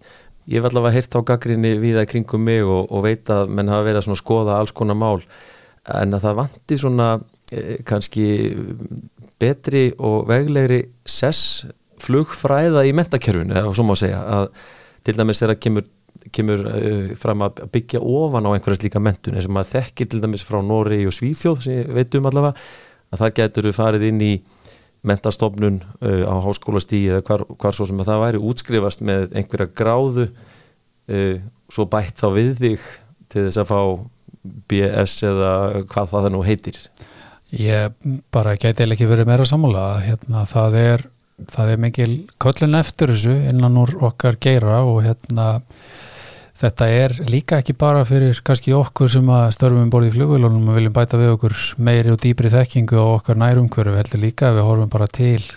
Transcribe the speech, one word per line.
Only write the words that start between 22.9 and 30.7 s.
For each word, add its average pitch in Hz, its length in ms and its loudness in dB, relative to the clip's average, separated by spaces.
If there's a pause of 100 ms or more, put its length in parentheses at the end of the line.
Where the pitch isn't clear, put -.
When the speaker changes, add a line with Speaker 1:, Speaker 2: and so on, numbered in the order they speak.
Speaker 1:
að 101 100 -4
þar 110 140 0
gætirðu 107 380 0
farið 110 340 0
inn 110 120 0
í 104 120 2 (720)
menntastofnun, 101 760 -2 (180)
eh, 95 280 -2
á 98 140 -2
háskólastigi 98 680 -2
eða 95 140 0
hvar, 101 240 -2
hvar - 260 -4
svo 101 140 -4
sem 95 120 -4
að 95 120 -4
það 107 140 0
væri, 110 180 -2
útskrifast 110 600 -2
með 98 280 -2
einhverja 98 380 -4
gráðu, 120 600 -2 (800)